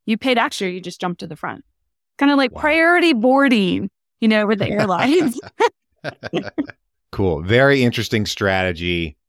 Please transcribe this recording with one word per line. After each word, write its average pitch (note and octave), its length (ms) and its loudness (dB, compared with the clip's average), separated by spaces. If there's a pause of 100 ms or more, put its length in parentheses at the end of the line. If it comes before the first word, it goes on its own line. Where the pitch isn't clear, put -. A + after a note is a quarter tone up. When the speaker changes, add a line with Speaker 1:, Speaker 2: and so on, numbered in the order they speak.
Speaker 1:
you A3 140 -2
paid B3+ 180 -2
extra, A3+ 320 -4
you F3+ 100 -10
just F3+ 220 -14
jump F3 160 -4
to F3 100 -12
the E3 80 -14
front. - 300 -12 (540)
Kinda C#4+ 160 4
like C#4 160 2
Speaker 2:
Wow. - 100 -12
Speaker 1:
priority E4 520 4
boarding, A3+ 760 2 (320)
you A3+ 60 2
know, G#3+ 180 2
with G#3 140 0
the - 100 -2
airlines. A3+ 760 0
<laughs> - 40 -18 (540)
Speaker 2:
<laughs> D3+ 80 -8 (1000)
Cool. F2 300 -2
Very C3 380 2
interesting A2+ 440 0
strategy. F2 920 -2 (140)